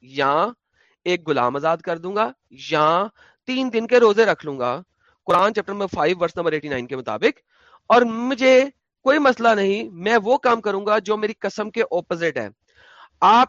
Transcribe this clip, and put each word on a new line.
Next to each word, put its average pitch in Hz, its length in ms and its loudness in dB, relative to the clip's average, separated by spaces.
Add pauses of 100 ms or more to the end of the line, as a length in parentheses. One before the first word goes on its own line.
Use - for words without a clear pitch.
یا 139 460 0 (560)
ایک 175 260 -4
غلام 127 260 0
آزاد 160 220 -2
کر 170 200 -8
دوں 180 180 -10
گا، 226 160 -2 (400)
یا 160 320 2 (420)
تین 254 280 -4
دن 226 140 -2
کے 247 120 4
روزے 220 260 4
رکھ 170 200 -2
لوں 139 140 -8
گا، 123 220 -4 (440)
قرآن 185 280 2
چیپٹر 202 200 -6
نمبر 202 220 -6
فائیو، 170 240 0
ورس 170 180 -4
نمبر 165 140 -2
ایٹی 151 160 -6
نائن 127 200 -6
کے 135 80 -10
مطابق، 127 440 -4 (480)
اور 240 140 6
مجھے 254 640 2 (380)
کوئی 285 160 2
مسئلہ 254 280 2
نہیں، 214 420 0
میں 196 340 -2
وہ 247 140 2
کام 233 240 0
کروں 196 240 -4
گا 214 140 0
جو 208 180 -4
میری 214 220 -6
قسم 208 300 -8
کے 226 120 -4
اپوزٹ 170 560 -4
ہے۔ 107 120 -6 (720)
آپ 240 280 6